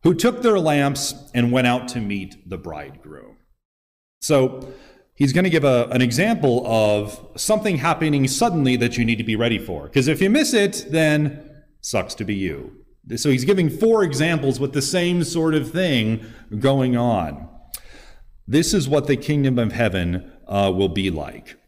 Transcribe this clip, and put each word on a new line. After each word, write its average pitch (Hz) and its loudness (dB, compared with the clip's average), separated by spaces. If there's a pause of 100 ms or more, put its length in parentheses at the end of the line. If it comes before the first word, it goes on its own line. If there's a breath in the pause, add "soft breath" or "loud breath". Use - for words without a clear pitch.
"who 175 6
took 240 0
their 214 4
lamps 143 0 (200)
and 120 2
went 127 2
out 123 0
to 120 -6
meet 98 -8
the 92 -8
bridegroom." 73 -16 (840)
So 131 0 (420 loud breath)
he's 139 2
gonna 180 2
give 160 2
a, 123 4
an 127 2
example 127 2
of 104 0
something 208 0
happening 147 2
suddenly 147 2
that 120 -2
you 120 2
need 113 0
to 113 -6
be 110 -2
ready 117 0
for. 78 -10
'Cause 135 0
if 139 0
you 190 4
miss 277 2
it, 202 0
then 151 0 (300)
sucks - -6
to 107 -8
be 101 -4
you. 78 -6 (420)
So 143 0
he's 127 2
giving 185 2
four 220 2
examples 139 0
with 135 -4
the 139 -2
same 175 0
sort 160 0
of 151 -2
thing 117 0 (360 loud breath)
going 131 2
on. 85 -2 (1000 loud breath)
This 160 2
is 143 0
what 143 0
the 143 2
kingdom 135 0
of 113 0
heaven, 87 -2 (160)
uh, 101 0
will 95 2
be 95 -2
like. - -10 (100)